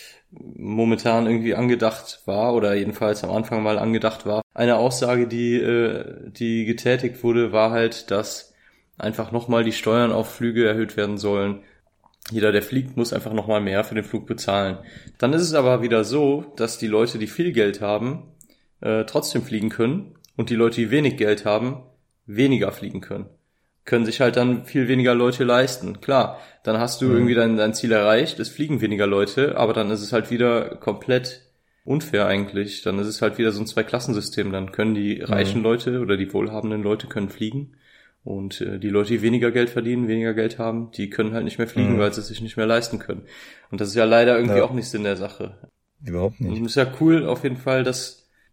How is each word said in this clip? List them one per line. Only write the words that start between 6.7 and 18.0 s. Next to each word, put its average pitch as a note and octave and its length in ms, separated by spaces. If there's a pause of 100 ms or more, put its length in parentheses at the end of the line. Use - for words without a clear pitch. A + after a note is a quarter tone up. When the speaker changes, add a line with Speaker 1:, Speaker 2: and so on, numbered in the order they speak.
Speaker 1:
wurde, A#2 280
war A2 200
halt, A#2 400
dass - 420 (440)
einfach A2 340
nochmal A#2 320
die A2+ 80
Steuern A#2 400
auf A#2 180
Flüge A#2 380
erhöht G#2+ 300
werden G#2 200
sollen. G2+ 460 (680)
Jeder, G#2+ 220
der G#2 100
fliegt, C3 340
muss A#2 180
einfach A2 200
nochmal G#2+ 280
mehr G2 220
für A2 120
den G#2+ 80
Flug - 240
bezahlen. G2 500 (400)
Dann B2+ 160
ist E3+ 80
es D#3+ 140
aber B2+ 260
wieder A2+ 220
so, C#3+ 540
dass A2+ 200
die A2+ 100
Leute, A2+ 300
die G#2+ 100
viel E3+ 240
Geld G#2+ 300
haben, G#2+ 520 (480)